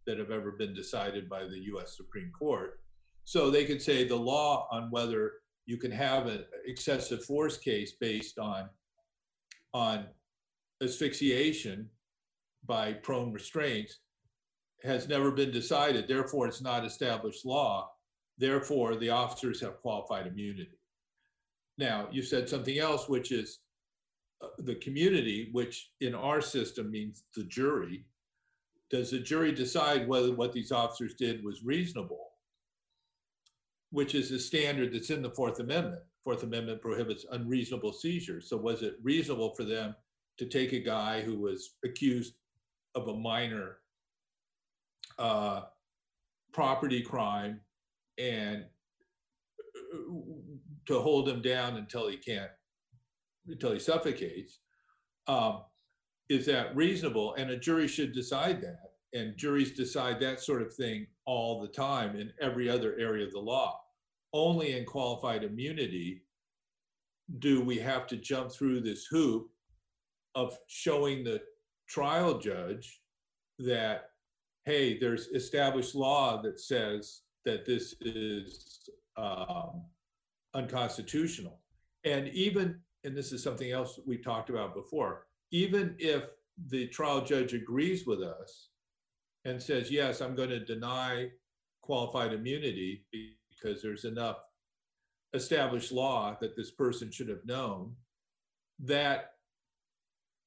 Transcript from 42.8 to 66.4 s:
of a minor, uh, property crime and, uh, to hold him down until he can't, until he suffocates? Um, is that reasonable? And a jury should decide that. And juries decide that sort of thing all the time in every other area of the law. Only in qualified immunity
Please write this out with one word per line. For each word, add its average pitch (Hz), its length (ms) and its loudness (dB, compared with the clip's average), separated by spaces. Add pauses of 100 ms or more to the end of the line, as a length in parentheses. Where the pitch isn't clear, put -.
of 123 140 -2
a 107 80 -4
minor, 113 640 -2 (1400)
uh, 104 440 2 (920)
property 135 500 2
crime 104 580 -2 (580)
and, 107 460 -2 (1300)
uh, 165 60 -8 (880)
to 131 140 4
hold 139 280 4
him 120 140 -2
down 123 340 0
until 107 320 -4
he 98 80 -4
can't, 98 340 -6 (1000)
until 117 240 -2
he 104 60 0
suffocates? - 840 0 (640)
Um, 110 360 2 (640)
is 135 180 4
that 127 300 2
reasonable? 147 580 2
And 131 160 -2
a 127 60 -2
jury 160 320 4
should 135 240 -2
decide 139 500 0
that. - 300 -12 (200)
And 110 240 -4
juries 143 360 4
decide 123 480 0
that 131 200 0
sort 127 220 0
of 110 120 -6
thing 110 320 -2 (200)
all 117 340 0
the 143 80 -6
time 131 480 0
in 104 240 -6
every 123 280 2
other 110 280 2
area 110 300 0
of 92 60 -8
the 101 80 -4
law. 117 400 0 (520)
Only 156 440 4
in 120 80 -2
qualified 120 580 0
immunity 104 800 -4 (1160)